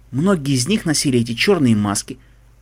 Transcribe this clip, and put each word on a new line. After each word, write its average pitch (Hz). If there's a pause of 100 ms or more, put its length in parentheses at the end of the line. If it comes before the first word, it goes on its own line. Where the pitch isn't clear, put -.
(100)
Многие 143
из 123
них 214
носили 147
эти 117
чёрные 135
маски, 101 (440)